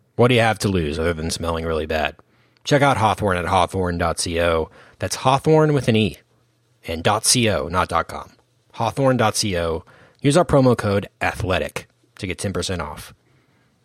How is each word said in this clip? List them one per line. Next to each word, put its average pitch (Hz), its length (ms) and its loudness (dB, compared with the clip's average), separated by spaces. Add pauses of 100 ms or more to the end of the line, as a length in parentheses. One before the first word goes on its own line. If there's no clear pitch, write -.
(160)
what 120 120 6
do 123 60 4
you 117 60 6
have 110 200 2
to 110 80 0
lose 80 300 -2
other 82 160 0
than 78 160 -6
smelling 82 340 -4
really 80 220 -4
bad? 78 300 -2 (480)
Check 143 180 2
out 135 140 4
Hawthorne 98 400 0
at 87 100 -4
hawthorne 90 520 0
dot 85 260 -2
co. 82 440 0 (300)
That's - 180 -6
Hawthorne 151 580 2
with 131 120 -2
an 117 100 2
E 107 200 0 (720)
and 82 160 -6
dot 107 280 0
co, 101 360 0
not 87 200 -2
dot 82 200 -2
com. - 240 -14 (400)
Hawthorne 131 460 0
dot 110 220 2
co. 85 440 -2 (380)
Use 139 140 2
our 180 100 4
promo 131 300 4
code 101 320 -2 (120)
athletic 90 640 -4 (320)
to 101 80 -10
get 87 120 -8
ten 101 140 -6
percent 87 300 -4
off. 76 320 -12 (720)